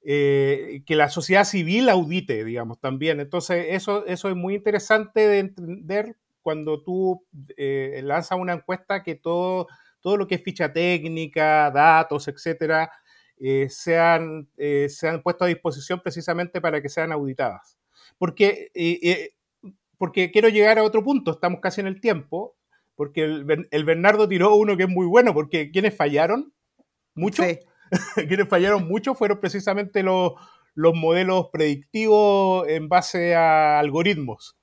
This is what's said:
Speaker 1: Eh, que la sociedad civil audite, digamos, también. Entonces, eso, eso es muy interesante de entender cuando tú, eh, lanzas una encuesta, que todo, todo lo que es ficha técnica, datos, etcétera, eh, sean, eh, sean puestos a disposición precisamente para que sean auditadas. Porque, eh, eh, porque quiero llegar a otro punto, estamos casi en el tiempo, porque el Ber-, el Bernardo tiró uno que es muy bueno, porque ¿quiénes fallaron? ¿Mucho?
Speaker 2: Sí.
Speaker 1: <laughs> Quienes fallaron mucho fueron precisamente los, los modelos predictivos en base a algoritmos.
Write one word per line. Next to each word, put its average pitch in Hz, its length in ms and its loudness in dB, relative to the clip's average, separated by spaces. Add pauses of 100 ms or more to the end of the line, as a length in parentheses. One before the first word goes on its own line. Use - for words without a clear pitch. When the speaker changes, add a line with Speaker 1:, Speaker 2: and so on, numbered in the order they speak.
Speaker 1:
Eh, 139 800 0
que 156 120 0
la 147 100 4
sociedad 185 380 2
civil 196 420 0
audite, 170 560 0
digamos, 113 380 -8
también. 143 400 -4
Entonces, 170 480 -4
eso, 190 360 -4
eso 180 220 -6
es 190 80 -4
muy 180 180 -6
interesante 214 760 0
de 202 100 4
entender 190 800 -8 (240)
cuando 156 420 -6
tú, 185 420 -4 (300)
eh, 135 480 -6
lanzas 160 340 -4
una 180 140 -4
encuesta, 185 500 -6
que 165 140 -8
todo, 175 520 -4 (340)
todo 202 160 0
lo 196 100 -2
que 190 80 -2
es 170 80 -8
ficha 160 300 -6
técnica, 160 1000 0
datos, 151 560 4
etcétera, 160 640 -4 (460)
eh, 135 320 -2
sean, 165 880 0
eh, 143 320 -2
sean 160 320 -4
puestos 175 240 -2
a 175 40 2
disposición 170 520 -6
precisamente 170 580 -6
para 156 220 -2
que 143 80 -10
sean 160 240 -6
auditadas. 135 640 -6 (400)
Porque, - 560 0
eh, 170 300 -2
eh, 165 260 0 (680)
porque 185 340 -2
quiero 214 180 4
llegar 214 300 4
a 214 40 4
otro 214 180 2
punto, 233 300 -2
estamos 180 300 -4
casi 190 180 -4
en 196 80 -6
el 190 140 -10
tiempo, 185 560 -4 (380)
porque 147 280 -4
el 151 220 -4
Ber-, 156 260 -2
el 151 140 -2
Bernardo 196 420 4
tiró 190 280 4
uno 208 200 4
que 175 80 0
es 185 60 0
muy 180 180 0
bueno, 226 260 6
porque 151 380 -2
¿quiénes 196 240 0
fallaron? 165 580 0 (640)
¿Mucho? 190 280 -2
Speaker 2:
Sí. 175 160 -2 (320)
Speaker 1:
<laughs> 180 360 -2
Quienes 190 220 0
fallaron 190 380 2
mucho 220 260 -2
fueron 208 260 0
precisamente 196 640 -2
los, 185 320 2 (400)
los 165 220 4
modelos 175 580 2
predictivos 190 1120 2
en 156 220 -4
base 175 460 2
a 156 420 4
algoritmos. 151 840 -2